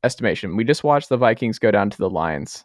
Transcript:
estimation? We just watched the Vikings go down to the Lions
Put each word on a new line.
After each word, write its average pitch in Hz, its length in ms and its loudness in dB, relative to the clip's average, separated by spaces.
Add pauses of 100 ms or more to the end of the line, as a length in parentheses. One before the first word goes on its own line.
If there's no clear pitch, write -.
estimation? 101 520 -2
We 110 100 0
just 147 180 0
watched 147 260 2
the 127 80 2
Vikings 113 400 0
go 110 140 2
down 101 180 2
to - 80 -14
the 92 140 -2
Lions 80 540 -6